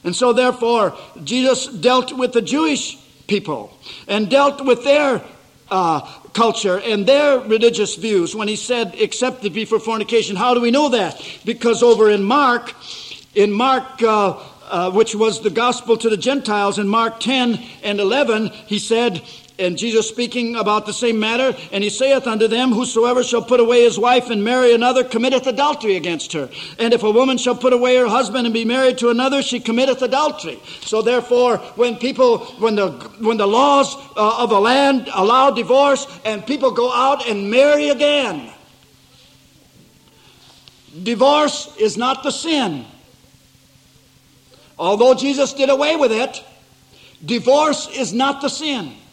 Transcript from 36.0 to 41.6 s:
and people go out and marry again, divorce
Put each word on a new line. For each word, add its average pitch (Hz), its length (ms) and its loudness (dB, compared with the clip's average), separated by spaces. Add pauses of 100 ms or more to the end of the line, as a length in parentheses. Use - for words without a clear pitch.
and 214 200 -6
people 269 260 0
go 240 200 -2
out 262 340 0
and 202 240 -4
marry 294 380 4
again, 262 640 -2 (2500)
divorce 269 760 0